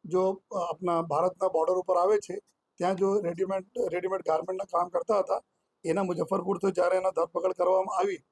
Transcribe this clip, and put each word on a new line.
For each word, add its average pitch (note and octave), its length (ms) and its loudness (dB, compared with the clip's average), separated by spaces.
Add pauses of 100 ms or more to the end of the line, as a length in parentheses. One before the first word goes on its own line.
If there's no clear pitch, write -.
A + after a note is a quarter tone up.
જો, F#3 360 0 (100)
અ, - 40 -10
આપણા E3+ 460 -2
ભારતના E3+ 460 0
બોર્ડર E3 260 2
ઉપર F#3 240 2
આવે F#3+ 200 4
છે, G3+ 220 -6 (380)
ત્યાં F#3 180 0
જો G3 240 2
રેડીમેડ, F#3 460 -2 (220)
રેડીમેડ F3+ 380 -2
ગાર્મેન્ટના F3 520 -2
કામ F3 120 0
કરતા F#3 300 0
હતા, - 220 -2 (440)
એના D#3+ 180 0
મુઝફ્ફરપુર F3+ 540 -2
તો F#3+ 120 0
જ્યારે F3+ 280 2
એના F#3 120 0
ધરપકડ F3+ 420 0
કરવામાં F#3 460 2
આવી F#3 200 0 (140)